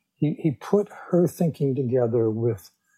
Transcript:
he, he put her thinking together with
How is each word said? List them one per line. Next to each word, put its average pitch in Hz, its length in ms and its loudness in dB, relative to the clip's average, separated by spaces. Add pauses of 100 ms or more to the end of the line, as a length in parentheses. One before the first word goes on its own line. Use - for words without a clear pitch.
(160)
he, 151 180 0
he - 180 -2
put - 360 -2 (220)
her 175 160 4
thinking 151 480 -2
together 120 560 2
with 113 400 -4 (280)